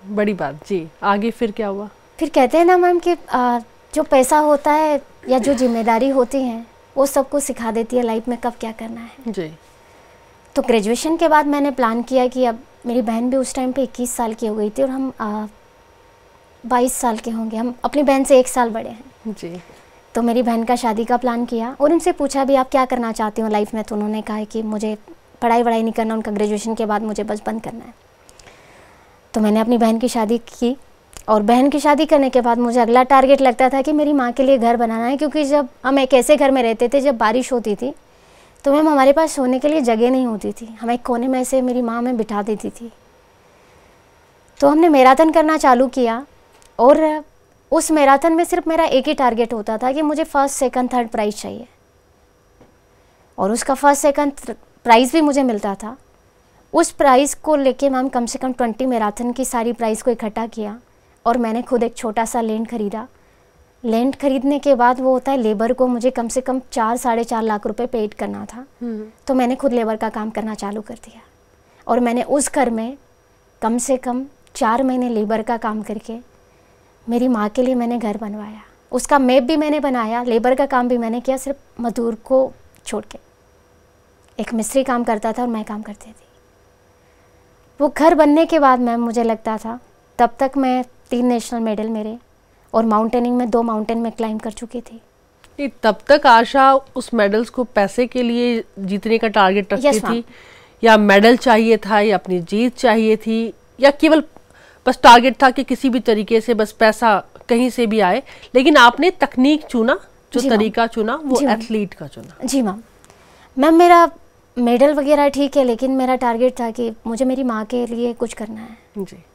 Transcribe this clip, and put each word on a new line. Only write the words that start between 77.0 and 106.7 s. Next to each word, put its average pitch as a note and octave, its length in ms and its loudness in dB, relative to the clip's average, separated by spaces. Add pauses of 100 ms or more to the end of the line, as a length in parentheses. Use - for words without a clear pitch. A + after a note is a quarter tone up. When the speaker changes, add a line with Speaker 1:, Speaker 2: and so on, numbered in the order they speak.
Speaker 2:
मेरी A#3+ 180 0
माँ G#3+ 220 0
के A#3 120 -2
लिए B3+ 140 0
मैंने A#3+ 220 -4
घर G#3 200 -6
बनवाया। G#3+ 440 -12 (300)
उसका C#4 280 0
मैप B3+ 240 2
भी D#4 140 0
मैंने D4+ 220 0
बनाया, B3 440 -4
लेबर A#3+ 320 0
का C#4 100 0
काम B3+ 220 0
भी B3 100 0
मैंने A#3 220 -4
किया, C4 180 -4
सिर्फ C4+ 200 -8 (220)
मजदूर A#3 360 -4
को C4 380 -2 (320)
छोड़ G#3+ 200 -8
के। - 120 -20 (1200)
एक A3+ 140 -8
मिस्त्री A3+ 300 -2
काम A#3+ 200 -2
करता A3 300 -4
था B3 80 -6
और B3 60 -2
मैं A3+ 160 -6
काम G#3+ 180 -12
करती G#3+ 300 -18
थी। - 40 -20 (1700)
वो C#4+ 160 0
घर E4 180 4
बनने D4+ 300 4
के E4 140 0
बाद, C4 200 4
मैम, A#3+ 220 -2
मुझे A#3 220 -2
लगता A3 340 -4
था, A3+ 220 -12 (400)
तब A#3 100 4 (100)
तक C4+ 180 0
मैं B3+ 280 -2 (240)
तीन B3 160 -2
नेशनल A#3+ 340 -2
मेडल A3 280 -4
मेरे A3 300 -8 (560)
और A3+ 120 2
माउंटेनिंग A3+ 520 0
में B3 120 -2
दो A#3 120 2
माउंटेन A3+ 360 -4
में A#3 140 -4
क्लाइंब A3 280 -6
कर A3 120 -10
चुकी A#3+ 300 -14
थी। A3+ 140 -20 (640)
Speaker 1:
नहीं, C#4+ 100 -4 (140)
तब G#3+ 160 2 (120)
तक D4 160 6
आशा C4+ 460 6 (220)
उस - 180 -8
मेडल्स A3 360 0
को - 140 -6
पैसे A3 440 -2
के B3 160 -4
लिए A#3+ 400 -2 (160)
जीतने G3+ 380 -2
का A3+ 100 0
टारगेट G3+ 460 2
रखती B3 140 0
Speaker 2:
यस, A3 160 2
मैम। A3+ 100 -2
Speaker 1:
थी A#3 120 -4 (580)
या A3 140 8
मेडल G#3 400 6
चाहिए A3+ 400 4
था G#3 220 0
या G#3 180 2
अपनी F3+ 220 -4
जीत G#3+ 380 -2
चाहिए A3 400 2
थी A3+ 360 -4 (260)
या C#4 120 6
केवल D#4 320 4 (600)
बस B3+ 180 0
टारगेट B3 400 8
था C4+ 60 6
कि B3+ 140 -2
किसी C4 260 -2
भी B3 100 0
तरीके A3 420 0
से A#3+ 120 -2
बस G#3+ 180 -2